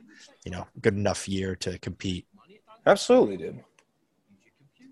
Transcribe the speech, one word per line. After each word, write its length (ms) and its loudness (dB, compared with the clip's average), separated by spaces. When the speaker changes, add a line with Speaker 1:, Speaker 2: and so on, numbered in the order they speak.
Speaker 1:
you 80 -10
know, 160 -10
good 140 2
enough 340 -2
year 280 -4
to 240 -6
compete. 480 -8
Speaker 2:
Absolutely, 500 4
dude. 280 -10